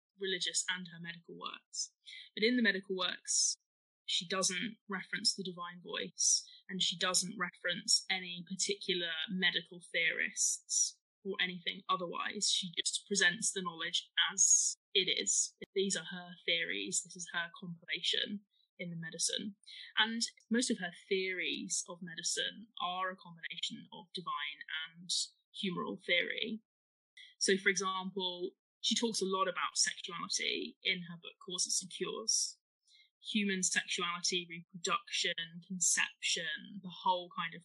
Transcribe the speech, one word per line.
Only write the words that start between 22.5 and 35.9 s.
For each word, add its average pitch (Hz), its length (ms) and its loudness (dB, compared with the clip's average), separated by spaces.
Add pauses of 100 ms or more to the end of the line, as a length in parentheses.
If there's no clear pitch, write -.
are 185 260 -2
a 190 100 -8
combination 165 720 -8
of - 200 -14
divine 147 460 -6 (320)
and 170 180 -12 (440)
humoral 185 520 -2
theory. - 540 0 (800)
So, 196 180 6
for 196 120 2
example, 185 800 -2 (300)
she - 140 4
talks 226 260 2
a 190 80 2
lot 190 180 2
about 156 320 0
sexuality - 1040 0
in 185 260 0
her 170 120 -12
book, - 240 -16
Causes - 360 0
and 175 100 -10
Cures. - 640 0 (760)
Human 196 320 2
sexuality, 175 800 0
reproduction, 170 1200 -4
conception, - 1160 0